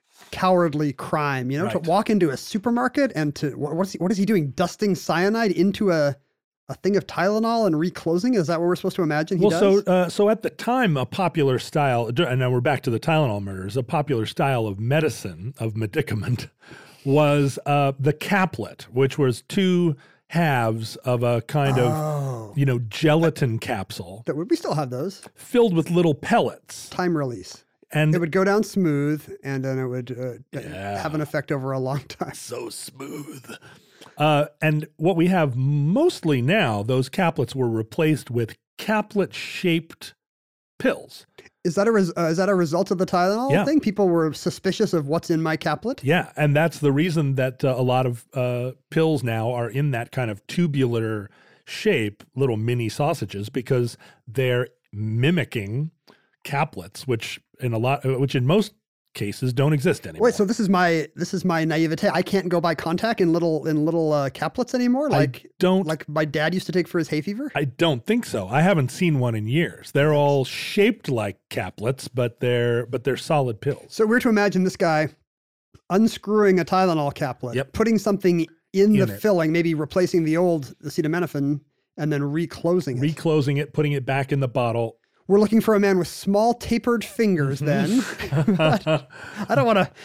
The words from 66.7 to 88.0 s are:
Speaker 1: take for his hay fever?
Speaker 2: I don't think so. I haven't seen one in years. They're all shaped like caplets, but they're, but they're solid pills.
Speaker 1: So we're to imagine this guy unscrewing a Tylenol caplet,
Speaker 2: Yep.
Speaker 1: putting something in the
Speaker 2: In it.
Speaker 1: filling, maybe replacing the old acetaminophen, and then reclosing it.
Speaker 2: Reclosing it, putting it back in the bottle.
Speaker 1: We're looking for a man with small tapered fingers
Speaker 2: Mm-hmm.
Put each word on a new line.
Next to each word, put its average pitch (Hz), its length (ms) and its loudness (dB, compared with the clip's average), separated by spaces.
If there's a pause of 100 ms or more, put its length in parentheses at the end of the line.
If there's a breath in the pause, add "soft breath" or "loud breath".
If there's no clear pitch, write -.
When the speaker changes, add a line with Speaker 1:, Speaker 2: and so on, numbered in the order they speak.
Speaker 1:
take 175 160 0
for 175 100 -2
his 160 100 -2
hay 151 120 -2
fever? 214 340 -6
Speaker 2:
I 151 100 0
don't 139 420 0
think 233 180 0
so. 98 240 -6
I 135 140 2
haven't 165 280 2
seen 165 300 0
one 123 140 0
in 107 120 -4
years. 139 460 -4
They're 147 220 4
all 143 320 2
shaped - 640 0
like 107 280 -4 (120)
caplets, 107 580 -6
but 120 320 -2
they're, 120 460 2
but 120 180 -6
they're 127 140 0
solid 135 420 -2
pills. - 280 -6
Speaker 1:
So 220 180 0
we're 226 140 4
to 240 100 2
imagine 202 340 2
this 190 120 -2
guy 156 340 2 (800)
unscrewing 208 680 4
a 165 60 0
Tylenol 165 500 2
caplet, 127 400 -6
Speaker 2:
Yep. 135 200 -4
Speaker 1:
putting 226 240 2
something 175 480 2 (260)
in 196 220 6
the 196 60 6
Speaker 2:
In 117 100 2
it. 98 100 -10
Speaker 1:
filling, 170 320 2
maybe 170 220 2
replacing 165 500 0
the 156 140 2
old 170 360 0 (100)
acetaminophen, 151 760 -2 (380)
and 151 120 -2
then 143 140 0
reclosing 160 720 -2
it. 123 60 -2
Speaker 2:
Reclosing 151 560 2
it, 143 160 -6
putting 147 180 0
it 135 140 -4
back 135 260 -2
in 139 80 0
the 131 80 0
bottle. 117 480 -2 (320)
Speaker 1:
We're 196 100 4
looking 214 220 4
for 220 140 2
a 202 60 4
man 196 180 4
with 165 100 0
small 208 440 0
tapered 233 520 -2
fingers 147 580 0
Speaker 2:
Mm-hmm. 185 920 0